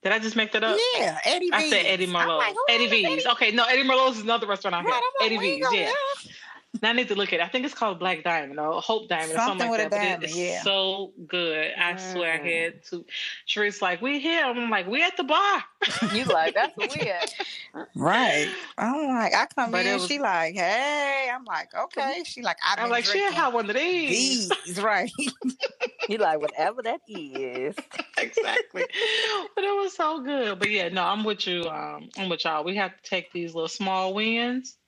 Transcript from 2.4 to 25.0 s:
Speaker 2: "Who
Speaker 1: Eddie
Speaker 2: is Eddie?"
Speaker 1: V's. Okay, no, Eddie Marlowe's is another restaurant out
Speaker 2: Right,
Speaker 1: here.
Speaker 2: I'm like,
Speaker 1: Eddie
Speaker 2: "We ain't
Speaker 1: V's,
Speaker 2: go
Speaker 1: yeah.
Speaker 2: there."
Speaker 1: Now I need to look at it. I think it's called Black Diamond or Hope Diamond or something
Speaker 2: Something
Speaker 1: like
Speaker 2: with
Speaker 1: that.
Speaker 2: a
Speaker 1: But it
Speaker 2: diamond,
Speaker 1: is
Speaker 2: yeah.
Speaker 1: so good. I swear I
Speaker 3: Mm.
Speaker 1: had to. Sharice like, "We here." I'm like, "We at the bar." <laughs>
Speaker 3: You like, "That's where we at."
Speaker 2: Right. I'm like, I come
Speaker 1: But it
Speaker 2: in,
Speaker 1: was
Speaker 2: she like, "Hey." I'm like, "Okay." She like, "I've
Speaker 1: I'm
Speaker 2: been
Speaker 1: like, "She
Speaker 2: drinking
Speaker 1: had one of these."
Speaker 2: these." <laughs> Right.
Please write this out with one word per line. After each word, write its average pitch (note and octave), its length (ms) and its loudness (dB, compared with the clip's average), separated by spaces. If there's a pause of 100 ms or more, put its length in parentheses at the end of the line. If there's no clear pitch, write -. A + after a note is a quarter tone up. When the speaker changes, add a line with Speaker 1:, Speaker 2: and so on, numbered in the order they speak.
Speaker 2:
"Who A#4+ 160 -2
Speaker 1:
Eddie A#3 160 4
Speaker 2:
is G3+ 60 0
Eddie?" G#3+ 240 2
Speaker 1:
V's. B3+ 100 -2
Okay, A#3+ 260 2
no, A#3 140 4
Eddie B3+ 180 4
Marlowe's C4 340 4
is G#3+ 60 -8
another A3+ 240 0
restaurant G3 280 -2
out F3 100 -2
Speaker 2:
Right, - 80 2
Speaker 1:
here. A#4+ 80 2
Speaker 2:
I'm - 20 0 (160)
like, C5+ 60 4
Speaker 1:
Eddie A4+ 140 2
Speaker 2:
"We - 140 0
ain't C5+ 100 -2
Speaker 1:
V's, C5 40 2
Speaker 2:
go A#4 80 2
Speaker 1:
yeah. F#4+ 100 2
Speaker 2:
there." C5+ 460 -2 (500)
Speaker 1:
Now A3 80 2
I - 20 2
need A#3+ 160 2
to G#3 80 0
look G3 160 0
at E3+ 80 0
it. - 20 2
I F3 60 0
think B3+ 160 -2
it's C#4+ 100 -4
called G3 260 -2
Black F3 220 -2
Diamond D3+ 380 -2
or D#3 220 -2
Hope A3 260 -2
Diamond D#3+ 240 -2
or D#3+ 60 -2
something G#3 240 2
Speaker 2:
Something A#3 100 0
Speaker 1:
like A3+ 80 0
Speaker 2:
with - 0 -
Speaker 1:
that. G#3+ 80 2
Speaker 2:
a - 20 -6
Speaker 1:
But G#3 140 2
it G3+ 60 2
Speaker 2:
diamond, E3+ 160 -4
Speaker 1:
is E3 120 -6
Speaker 2:
yeah. F3 240 -2
Speaker 1:
so G3 520 0 (120)
good. D#3 540 -2
I F3 160 2
swear F3+ 380 -2
I D#3+ 60 0
Speaker 3:
Mm. E3 240 -2
Speaker 1:
had E3+ 240 -6
to. F3 180 -10 (420)
Sharice G#3 340 -2
like, F3+ 200 0
"We C#4 180 0
here." E4 240 0
I'm A#3+ 260 0
like, G3 160 0
"We A#3 160 0
at F4+ 140 2
the F4+ 80 -2
bar." E4+ 400 4 (180)
<laughs> G3+ 320 0
Speaker 3:
You A3+ 120 0
like, E3 280 4
"That's B3 220 2
where G#4 140 -2
we D4 200 -2
at." F3 240 -2 (640)
Speaker 2:
Right. D#3 540 4 (280)
I'm C#4 300 0
like, A#3 260 2
I A#3 120 4 (100)
come A#3+ 160 0
Speaker 1:
But - 140 2
it G3 40 2
Speaker 2:
in, G3+ 120 2
Speaker 1:
was F3+ 60 -2
Speaker 2:
she - 120 -2
like, E3+ 340 2
"Hey." C4+ 800 0
I'm B3+ 120 -8
like, F3 280 -6
"Okay." C#4 520 -4
She - 160 -12
like, F#3 220 -2
"I've G3 140 4
Speaker 1:
I'm A3+ 80 0
Speaker 2:
been A#3+ 60 0
Speaker 1:
like, A#3 140 0
"She G#3 140 2
Speaker 2:
drinking G4+ 200 2
Speaker 1:
had C4+ 140 4
one A3+ 160 0
of G#3+ 60 0
these." C4 720 2
Speaker 2:
these." F3+ 300 -2
<laughs> G3+ 40 -2
Right. G#3 260 2 (1000)